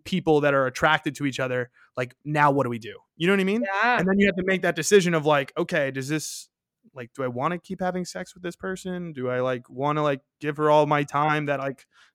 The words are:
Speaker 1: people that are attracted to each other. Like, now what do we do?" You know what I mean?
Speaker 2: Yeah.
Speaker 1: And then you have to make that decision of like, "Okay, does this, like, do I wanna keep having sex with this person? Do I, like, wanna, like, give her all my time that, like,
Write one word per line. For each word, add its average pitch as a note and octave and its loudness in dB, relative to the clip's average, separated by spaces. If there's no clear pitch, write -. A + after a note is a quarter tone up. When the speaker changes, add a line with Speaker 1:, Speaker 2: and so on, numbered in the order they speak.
Speaker 1:
people E3+ 2
that C#3+ 2
are C3+ 2
attracted D3+ 0
to D3 -6
each C3+ -4
other. B2+ -4
Like, B2+ -6
now D3 4
what C#3 2
do B2 -2
we A#2+ -6
do?" G2+ -14
You E3 0
know G3 4
what G3 2
I - 2
mean? G#3 0
Speaker 2:
Yeah. G#3+ 2
Speaker 1:
And F3+ 2
then G3 2
you G3 6
have F#3 0
to F3+ -4
make F#3 0
that E3+ 0
decision F3 4
of D#3 0
like, C#3+ 2
"Okay, D#3 0
does C3+ -6
this, - -6
like, B2 -14
do C3+ -6
I B2+ -2
wanna C#3 -2
keep F3+ -10
having F3+ -4
sex - -12
with F3+ -20
this F3 -8
person? F#3 -8
Do B2+ -6
I, B2+ 0
like, B2+ -2
wanna, D3 0
like, C#3+ 0
give D3 -4
her D3+ 2
all D3+ 6
my D3 2
time D3+ 0
that, C#3+ -2
like, C3+ -8